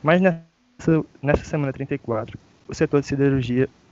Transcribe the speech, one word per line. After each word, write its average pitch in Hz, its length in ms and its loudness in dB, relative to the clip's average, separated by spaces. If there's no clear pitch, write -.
Mas 165 180 4
nessa, 165 840 0
nessa 143 220 -2
semana 143 280 -4
trinta 139 220 -6
e 135 40 -6
quatro, 113 380 -6
o - 80 -10
setor 147 280 2
de - 40 -8
siderurgia 131 600 2